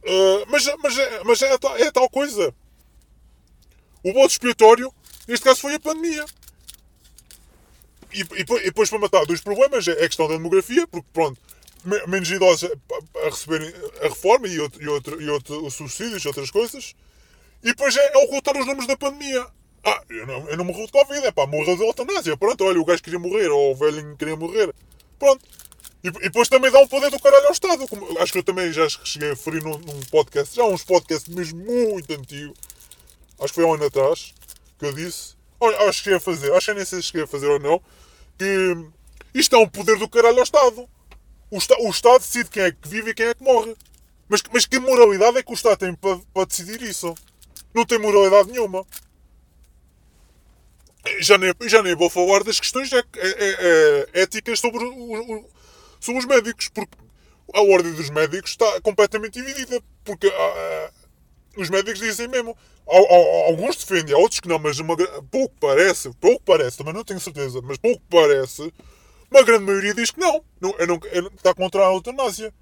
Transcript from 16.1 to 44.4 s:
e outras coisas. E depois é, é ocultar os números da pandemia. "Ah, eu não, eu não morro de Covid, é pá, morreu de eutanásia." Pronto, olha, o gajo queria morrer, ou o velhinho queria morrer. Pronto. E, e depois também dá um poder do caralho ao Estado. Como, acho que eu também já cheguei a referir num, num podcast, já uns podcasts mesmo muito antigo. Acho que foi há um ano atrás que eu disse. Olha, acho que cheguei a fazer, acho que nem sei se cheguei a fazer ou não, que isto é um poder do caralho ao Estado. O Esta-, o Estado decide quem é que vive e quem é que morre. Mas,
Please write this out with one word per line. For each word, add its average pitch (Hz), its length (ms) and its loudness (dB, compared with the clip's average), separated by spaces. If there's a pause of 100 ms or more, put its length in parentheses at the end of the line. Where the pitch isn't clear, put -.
e 143 40 -6
outras 139 220 -8
coisas. 233 460 -6 (680)
E 233 60 -4
depois - 280 -2
é, 571 180 2
é 539 100 6
ocultar 277 340 -2
os 262 80 -4
números 269 220 -8
da 269 80 -2
pandemia. 277 500 -6 (380)
"Ah, - 260 -2
eu - 160 -14
não, 131 240 -12
eu 151 80 -8
não 175 60 -6
morro 180 220 -10
de - 80 -20
Covid, 277 340 2
é 208 40 -2
pá, 143 140 0
morreu 151 300 -2
de 180 80 -4
eutanásia." 233 540 -4
Pronto, 202 260 0
olha, 185 160 2
o 160 60 -2
gajo 170 180 0
queria 165 160 -8
morrer, 185 300 -2
ou 143 240 2
o - 20 -4
velhinho 151 400 -4
queria 156 220 -8
morrer. 175 360 -2 (460)
Pronto. 269 260 2 (560)
E, 180 60 -8
e 180 40 -6
depois 190 360 -2
também 262 240 4
dá 262 80 10
um 277 80 10
poder 277 240 -2
do 277 80 -8
caralho 554 280 8
ao 571 40 4
Estado. 339 380 -2
Como, 185 300 -10
acho 175 120 -2
que 185 80 -2
eu - 40 -6
também 180 280 -2
já 156 160 0
cheguei 147 440 -8
a - 20 -4
referir 156 280 -8
num, 156 160 -8
num 147 220 -14 (100)
podcast, 147 460 0
já 240 80 0
uns 196 220 0
podcasts 170 420 0
mesmo 170 320 -10
muito 208 540 -4
antigo. 143 400 -14 (840)
Acho 139 100 -4
que - 60 -14
foi 170 100 2
há - 20 4
um 165 60 4
ano 151 120 -2
atrás 139 480 -2 (460)
que 147 60 -10
eu 143 80 -6
disse. 165 420 -14 (240)
Olha, 220 180 2 (120)
acho 180 100 -6
que - 60 -14
cheguei 196 120 2
a 170 40 -2
fazer, 139 320 -4
acho - 140 2
que 214 60 -4
nem 196 120 -6
sei 180 160 -8
se - 80 -8
cheguei 160 140 -6
a 143 40 -10
fazer 143 200 -6
ou 143 120 2
não, 147 220 0 (560)
que 190 400 -2 (560)
isto - 200 0
é 240 60 8
um 214 80 6
poder 202 300 -2
do 208 100 -6
caralho 233 300 4
ao 254 60 4
Estado. 247 460 2 (600)
O 208 60 -8
Esta-, - 240 2
o 226 80 -2
Estado 240 300 4
decide - 300 -8
quem 196 140 -4
é 180 80 2
que - 160 -16
vive 214 240 -10
e - 20 -6
quem 226 120 -2
é 233 80 -2
que 233 100 -12
morre. 226 320 2 (540)
Mas, 208 120 0 (120)